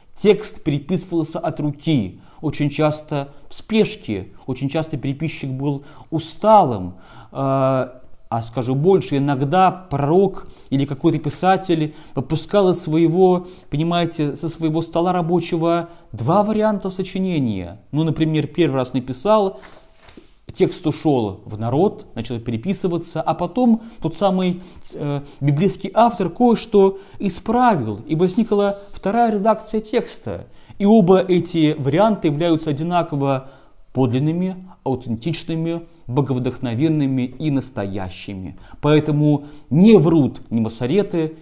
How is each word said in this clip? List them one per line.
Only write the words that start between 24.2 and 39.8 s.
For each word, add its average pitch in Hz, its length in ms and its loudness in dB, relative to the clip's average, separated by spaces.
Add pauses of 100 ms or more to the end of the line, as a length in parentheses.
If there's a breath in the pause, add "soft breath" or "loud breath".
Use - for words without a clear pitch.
э, 143 280 -6 (200 loud breath)
библейский 160 500 0
автор 220 380 2
кое-что 202 680 2 (180 loud breath)
исправил, 196 880 0
и 156 100 -2
возникла 202 600 0 (160)
вторая 226 380 0
редакция 214 500 0
текста. - 640 -6 (320 soft breath)
И 196 80 0
оба 190 340 8
эти 165 600 2
варианта 165 480 2
являются 160 420 0
одинаково 147 800 -2 (420 loud breath)
подлинными, 151 760 0 (160)
аутентичными, 160 1040 -4 (200 soft breath)
боговдохновенными 127 1120 -2
и 135 300 -4
настоящими. 98 1080 -6 (240 loud breath)
Поэтому 151 640 2 (240 loud breath)
не 196 280 8